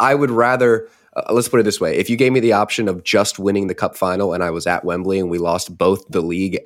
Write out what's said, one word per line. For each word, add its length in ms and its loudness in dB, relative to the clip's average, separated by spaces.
I 160 4
would 160 0
rather, 560 2
uh, 180 -4
let's 160 2
put 120 4
it 20 6
this 180 -2
way. 160 0
If 140 0
you 60 0
gave 160 2
me 80 2
the 140 4
option 340 0
of 160 -6
just 340 0
winning 300 0
the 60 -6
cup 220 -4
final 360 0
and 100 -2
I 80 -2
was 160 -6
at 180 -2
Wembley 360 -2
and 100 -2
we 80 -2
lost 400 -2
both 300 2
the 120 -2
league 460 -2